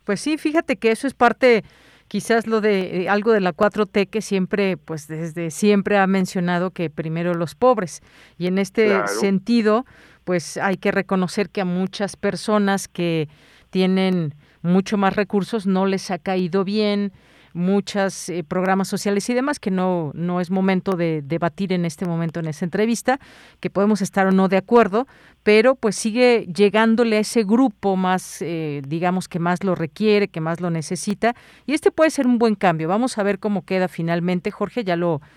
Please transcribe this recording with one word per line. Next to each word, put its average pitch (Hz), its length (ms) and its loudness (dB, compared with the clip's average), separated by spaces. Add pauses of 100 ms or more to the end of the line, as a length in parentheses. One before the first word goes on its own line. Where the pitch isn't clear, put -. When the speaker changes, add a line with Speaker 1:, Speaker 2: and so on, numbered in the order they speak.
Speaker 1:
Pues 202 160 -4
sí, 302 180 -2
fíjate 302 380 -2
que 226 160 0
eso 247 160 -4
es 240 60 -6
parte, 233 500 4 (420)
quizás 220 400 -2
lo 220 140 0
de, 190 420 0
eh, 175 60 -4
algo 208 240 2
de 214 80 4
la 180 120 0
cuatro 208 340 0
T 196 200 0
que 214 160 -6
siempre, 190 540 -2
pues 156 320 -12
desde 165 420 -6
siempre 208 480 2
ha 190 80 4
mencionado 185 640 0
que 175 180 -6
primero 165 460 -4
los 170 220 -4
pobres. 240 440 0 (380)
Y 170 80 -4
en 185 120 0
este 196 280 0
Speaker 2:
Claro. 208 220 2
Speaker 1:
sentido, 214 800 2 (360)
pues - 340 -4
hay 190 200 0
que 196 160 -2
reconocer 190 580 -2
que 208 120 -4
a - 20 -2
muchas 185 520 -4
personas 196 680 -2
que 165 420 -2 (420)
tienen 185 640 0 (280)
mucho 190 340 2
más 196 200 0
recursos 202 500 -2
no 190 200 2
les 196 260 -4
ha 180 60 -4
caído 185 440 -2
bien, 202 500 -2 (400)
muchas, 196 760 -2
eh, 170 160 -6
programas 185 420 0
sociales 202 440 -2
y 247 40 -2
demás, 269 240 -2
que - 120 -6
no, 185 440 -2
no 175 280 -2
es 165 80 -6
momento 190 440 0
de 165 280 -2
debatir 170 500 -4
en 175 140 0
este 170 180 -8
momento 165 340 -4
en 160 100 -6
esa 156 180 -6
entrevista, 226 520 0 (420)
que 185 100 -6
podemos 202 320 2
estar 190 240 0
o 190 40 4
no 190 180 4
de 190 100 2
acuerdo, 220 480 2 (360)
pero 220 320 6
pues 220 220 -2
sigue 233 580 2
llegándole 220 600 4
a 214 40 2
ese 220 240 0
grupo 208 520 2
más, 185 460 -2
eh, 156 440 -4
digamos, 175 400 -2
que - 120 -6
más 175 260 -2
lo 185 100 0
requiere, 202 540 0
que 160 140 -8
más 160 180 -4
lo 175 80 -4
necesita, 185 640 -2 (300)
y 254 80 -4
este 311 180 2
puede 320 200 2
ser 277 160 -2
un 247 120 2
buen 220 180 2
cambio. 160 320 0
Vamos 226 280 0
a 208 60 -2
ver 196 160 0
cómo 208 260 -4
queda 185 240 0
finalmente, 175 600 -2
Jorge, 208 340 -4
ya 180 120 0
lo, 170 260 -2 (140)